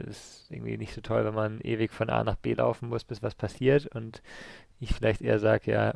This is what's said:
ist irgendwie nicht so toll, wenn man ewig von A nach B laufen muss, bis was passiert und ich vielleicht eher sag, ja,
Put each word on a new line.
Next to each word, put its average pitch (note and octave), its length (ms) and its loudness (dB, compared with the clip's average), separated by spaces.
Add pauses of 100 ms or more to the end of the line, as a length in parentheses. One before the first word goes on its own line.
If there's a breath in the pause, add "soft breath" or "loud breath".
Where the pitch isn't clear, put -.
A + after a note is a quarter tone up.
ist - 420 -16
irgendwie A2+ 260 -6
nicht A2 180 -8
so A#2+ 60 -10
toll, A2+ 240 0
wenn G#2+ 100 -2
man A2 280 -2
ewig A2+ 300 0
von A2+ 180 -2
A A#2 120 4
nach A2 140 0
B A#2 180 0
laufen A#2+ 340 0
muss, A#2 160 -4
bis A2+ 180 -12
was A2 120 -2
passiert C3 540 2
und A2+ 340 -10 (560 loud breath)
ich - 160 0
vielleicht A2+ 260 2
eher A2 200 4
sag, A2 260 4
ja, A2 300 2